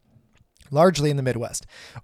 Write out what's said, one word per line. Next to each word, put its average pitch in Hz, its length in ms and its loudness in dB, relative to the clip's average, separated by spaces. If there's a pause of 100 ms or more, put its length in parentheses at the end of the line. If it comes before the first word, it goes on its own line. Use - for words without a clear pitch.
(720)
Largely 151 380 4
in 143 80 -2
the 135 60 -4
Midwest. 117 420 -6 (380)